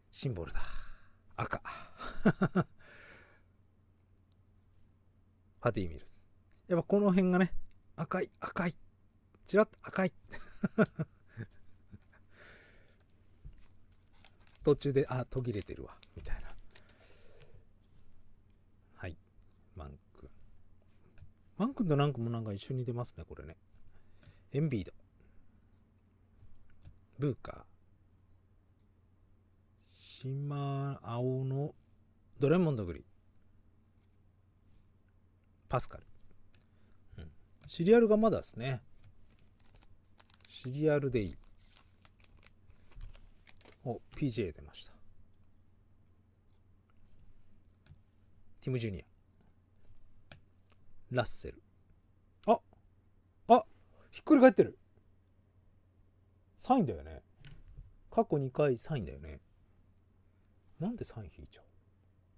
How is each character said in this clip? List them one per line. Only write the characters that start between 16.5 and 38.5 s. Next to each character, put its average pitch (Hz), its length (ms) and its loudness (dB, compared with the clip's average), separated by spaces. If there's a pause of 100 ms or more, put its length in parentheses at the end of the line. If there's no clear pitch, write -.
は - 120 -10
い。 87 100 -10 (580)
マ 78 100 -12
ン 71 120 -16 (160)
君。 - 160 -18 (1300)
マ 202 100 2
ン 277 60 -2
君 214 140 -2
と 151 80 6
ラ 143 100 4
ン 147 80 2
君 117 120 -4
も 117 40 -2
な 117 100 -2
ん 113 40 -6
か 110 100 -4
一 98 60 -6
緒 - 140 -8
に 127 100 -2
出 120 80 -4
ま 120 140 -4
す - 120 -18
ね、 82 60 -12
こ - 120 -16
れ 69 100 -14
ね。 80 120 -16 (920)
エ 131 80 -2
ン 156 100 0
ビ 110 140 -2
ー - 20 -8
ド。 - 60 -16 (2250)
ブ 139 120 0
ー 107 100 -4
カ - 100 -12
ー。 - 120 -14 (2250)
シ - 440 -14
マ 139 760 -4
ア 117 160 -6
オ 131 260 -2
の 135 280 -2 (680)
ド 139 100 4
レ 160 80 6
モ 170 140 4
ン 135 40 0
ド・ 104 100 -2
グ 85 80 -6
リ 69 80 -10
ー - 20 -18
ン。 - 20 -20 (2750)
パ 127 100 2
ス - 80 -4
カ - 100 -12
ル。 - 60 -16 (1160)
う - 20 -14
ん。 80 100 -16 (340)
シ - 180 -4
リ 208 120 10
ア 240 40 10
ル 233 80 8
が 214 100 8
ま 220 120 6
だ 147 80 2
で - 60 -4
す - 140 -14